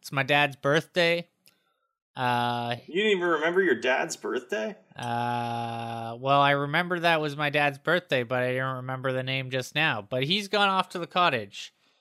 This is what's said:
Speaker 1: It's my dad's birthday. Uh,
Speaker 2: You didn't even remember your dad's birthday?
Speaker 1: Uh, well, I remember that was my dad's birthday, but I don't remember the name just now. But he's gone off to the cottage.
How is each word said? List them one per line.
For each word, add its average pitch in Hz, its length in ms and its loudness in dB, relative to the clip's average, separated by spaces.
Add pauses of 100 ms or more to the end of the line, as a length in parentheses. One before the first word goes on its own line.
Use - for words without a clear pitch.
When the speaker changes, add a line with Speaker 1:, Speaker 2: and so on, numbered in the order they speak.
Speaker 1:
It's - 100 -18
my 139 120 0
dad's 143 340 2
birthday. 170 720 0 (840)
Uh, 120 640 0 (100)
Speaker 2:
You 147 100 -8
didn't 214 160 2
even 175 180 2
remember 170 340 2
your 131 160 2
dad's 131 380 0
birthday? 208 580 -4 (220)
Speaker 1:
Uh, 117 1200 -4
well, 139 220 4
I 139 100 6
remember 160 480 0
that 165 220 4
was 147 160 -4
my 147 120 0
dad's 143 280 2
birthday, 156 460 0
but 123 200 -2
I 127 140 0
don't 131 180 -4
remember 131 380 -4
the 127 100 -2
name 131 260 -4
just 127 260 -4
now. 147 260 2
But 127 240 -2
he's 196 240 -2
gone 202 180 2
off 190 220 0
to 185 100 -8
the 170 80 -6
cottage. 135 640 0 (280)